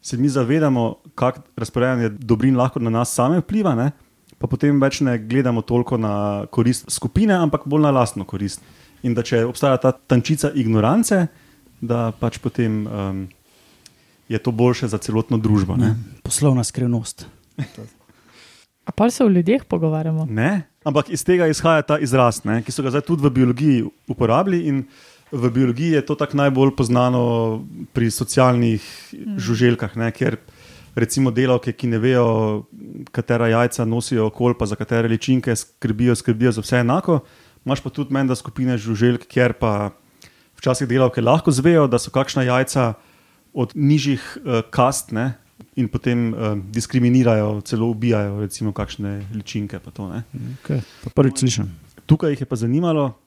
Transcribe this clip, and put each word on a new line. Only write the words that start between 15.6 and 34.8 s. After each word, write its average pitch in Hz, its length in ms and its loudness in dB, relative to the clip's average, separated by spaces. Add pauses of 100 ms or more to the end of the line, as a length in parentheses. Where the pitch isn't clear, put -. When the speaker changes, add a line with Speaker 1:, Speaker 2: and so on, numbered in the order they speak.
Speaker 1:
ne. 123 100 2
Speaker 2:
Ja, 110 340 -4
poslovna 135 420 0
skrivnost. 120 600 -4 (1600)
Speaker 3:
A - 100 -12
pol 226 160 2
se 247 160 0
o 220 40 6
ljudeh 190 360 2
pogovarjamo? 160 600 -2
Speaker 1:
Ne, 135 360 0 (180)
ampak 147 280 -2
iz - 140 -6
tega 180 240 2
izhaja 156 360 2
ta 151 140 0
izraz, 127 460 2
ne, 110 180 0
ki 107 100 -8
so 143 120 -6
ga 131 80 -2
zdaj 143 120 -2
tudi 165 200 -2
v 143 100 4
biologiji 127 460 2 (280)
uporabili 170 580 0
in 139 180 -2 (500)
v 123 160 0
biologiji 131 440 0
je 147 100 2
to 151 120 -4
tako 147 220 -4
najbolj 139 380 2
poznano 123 480 2 (680)
pri 117 220 0
socialnih 120 720 2 (280)
Speaker 3:
Mm. - 280 -10
Speaker 1:
žuželkah, 113 560 2
ne, 117 160 -2
kjer 120 260 -4 (560)
recimo 123 380 0
delavke, 123 420 0
ki - 140 -6
ne 113 120 0
vejo, 123 280 2 (800)
katera 117 420 -2
jajca 117 360 0
nosijo 113 420 -2
okoli, 120 280 0
pa 117 120 -4
za 101 80 -4
katere 117 340 -2